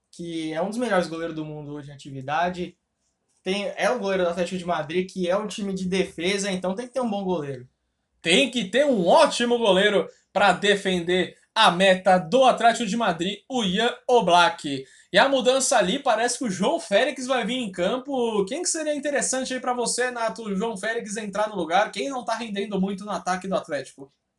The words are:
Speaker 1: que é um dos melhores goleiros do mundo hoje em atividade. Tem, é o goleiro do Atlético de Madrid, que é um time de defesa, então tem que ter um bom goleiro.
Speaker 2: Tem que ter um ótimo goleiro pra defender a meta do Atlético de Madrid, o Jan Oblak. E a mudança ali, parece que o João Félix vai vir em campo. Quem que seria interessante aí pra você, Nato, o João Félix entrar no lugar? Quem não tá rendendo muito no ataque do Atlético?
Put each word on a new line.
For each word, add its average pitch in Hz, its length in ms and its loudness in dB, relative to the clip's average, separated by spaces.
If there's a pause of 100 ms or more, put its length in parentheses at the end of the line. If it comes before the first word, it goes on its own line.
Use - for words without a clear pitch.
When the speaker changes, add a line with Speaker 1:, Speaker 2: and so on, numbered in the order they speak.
(100)
Speaker 1:
que 165 420 -8
é 160 80 -4
um 196 80 -2
dos 214 80 -8
melhores 202 300 0
goleiros 165 280 -8
do 156 100 -8
mundo 151 280 -12
hoje 147 180 -12
em 143 40 -18
atividade. 156 800 -4 (680)
Tem, 190 340 -2
é 180 140 2
o 247 80 0
goleiro 190 260 0
do 170 60 0
Atlético 180 280 -4
de 170 80 -12
Madrid, 170 440 -2
que 175 200 -4
é 190 60 2
um 214 100 -4
time 196 260 -8
de 185 140 -6
defesa, 190 640 -2
então 185 240 -2
tem 247 120 -8
que - 60 -18
ter 262 80 -4
um 240 80 0
bom 202 160 -4
goleiro. 143 420 -4 (540)
Speaker 2:
Tem 226 300 4
que 233 140 -2
ter 254 220 2
um 208 200 2
ótimo 240 520 6
goleiro 202 500 4 (240)
pra 196 200 6
defender 185 840 0 (180)
a 214 160 4
meta 185 460 4
do 180 280 2
Atlético 233 420 4
de 196 100 -2
Madrid, 196 520 -2
o 254 140 -2
Jan 214 320 0 (140)
Oblak. 185 760 4 (280)
E 175 60 4
a 269 100 8
mudança 262 480 2
ali, 208 220 2
parece 240 400 0
que 277 60 -6
o 220 60 -2
João 214 300 0
Félix 254 460 0
vai 247 180 -2
vir 247 140 -4
em 226 120 -6
campo. 226 760 -2
Quem 311 160 -6
que 359 60 -4
seria 302 260 -2
interessante 262 580 -4
aí 254 80 -6
pra 254 140 -2
você, 247 360 -2
Nato, 226 320 -4
o 202 140 -6
João 226 200 -2
Félix 214 420 -6
entrar 208 300 -2
no 214 60 -12
lugar? 180 380 0
Quem 269 160 -6
não 254 160 -8
tá 226 100 -2
rendendo 208 460 -4
muito 196 240 -4
no 208 80 -8
ataque 185 340 -4
do 185 100 -2
Atlético? 139 540 -8 (280)